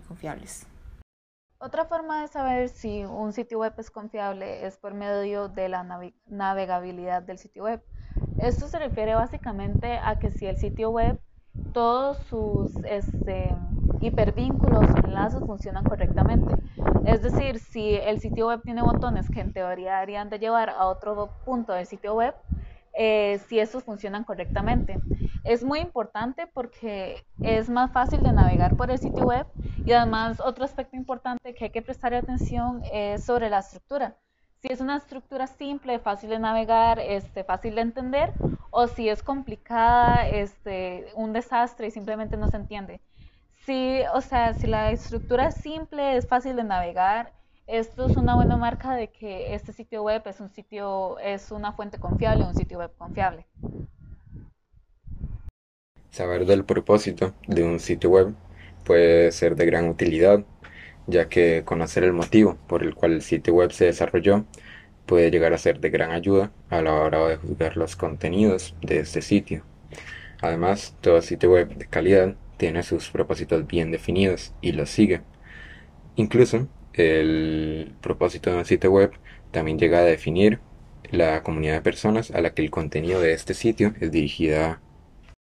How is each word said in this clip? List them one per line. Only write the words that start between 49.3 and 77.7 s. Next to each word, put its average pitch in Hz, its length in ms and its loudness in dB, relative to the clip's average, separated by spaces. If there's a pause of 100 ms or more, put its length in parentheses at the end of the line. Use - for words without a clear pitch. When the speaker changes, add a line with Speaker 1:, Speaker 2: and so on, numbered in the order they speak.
Speaker 2:
este 208 200 -12
sitio 220 280 -12
web 214 240 -2
es 202 140 -14
un 196 100 -14
sitio, 196 720 -8
es 196 320 -8
una 208 200 -8
fuente 208 280 -12
confiable, 220 440 2
un 175 120 -2
sitio - 240 -2
web 170 180 -8
confiable. 185 480 -6 (2750)
Speaker 3:
Saber 90 380 -2
del 98 180 4
propósito 95 720 2 (120)
de 85 160 2
un 85 160 0
sitio 87 300 0
web 95 240 8 (500)
puede 85 480 6
ser 82 240 2
de 85 120 4
gran 82 200 2
utilidad, 87 560 4 (640)
ya 87 240 2
que 85 340 4
conocer 82 400 0
el 90 80 6
motivo 87 460 6 (100)
por 85 140 0
el 80 140 -2
cual 85 160 2
el 80 100 0
sitio 82 320 0
web 87 180 6
se - 140 4
desarrolló 90 600 2 (600)
puede 85 240 6
llegar 82 240 4
a 82 60 0
ser 82 200 2
de 80 120 0
gran 82 180 0
ayuda 95 420 2 (180)
a 85 120 0
la 78 140 2
hora 78 320 2
de 80 80 2
juzgar 80 420 -4
los 82 180 -4
contenidos 90 840 0
de 80 160 0
este 76 240 -4
sitio. 101 420 0 (800)
Además, 85 600 -2
todo 85 200 6
sitio 87 300 2
web 87 240 4
de - 100 -12
calidad 92 480 4 (240)
tiene 85 240 0
sus - 300 -4
propósitos 78 560 -2
bien 82 240 0
definidos 90 680 0
y 87 120 -2
los 73 180 -2
sigue. 92 320 4 (920)
Incluso, 117 520 4 (260)
el 78 1080 2